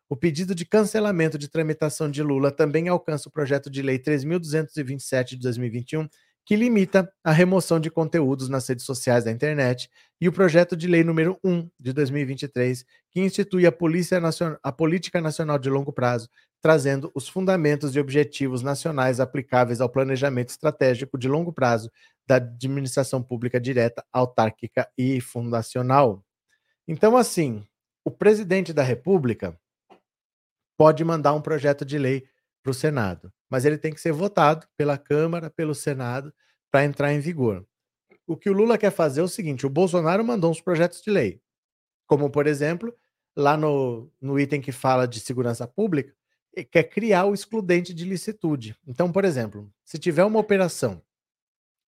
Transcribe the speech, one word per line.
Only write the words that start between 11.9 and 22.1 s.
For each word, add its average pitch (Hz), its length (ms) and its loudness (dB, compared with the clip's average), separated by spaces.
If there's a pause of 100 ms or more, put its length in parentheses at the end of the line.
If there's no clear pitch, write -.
dois 139 160 0
mil 143 140 -4
e - 20 -4
vinte 135 200 -8
e 139 40 -8
três, 127 380 -2 (240)
que 180 100 -4
institui 190 460 2
a 170 40 8
Polícia 170 480 0
Nacion-, 165 440 -2
a 135 100 -6
Política 165 480 0
Nacional 151 380 -2
de 131 100 -4
Longo 139 240 -2
Prazo, 123 360 0 (320)
trazendo 139 540 2
os 131 140 -8
fundamentos 151 640 0
e 143 60 2
objetivos 135 600 0
nacionais 135 580 0
aplicáveis 123 600 0
ao 127 100 0
planejamento 131 580 -2
estratégico 135 720 -2
de 123 100 -2
longo 165 240 -2
prazo 117 400 0 (340)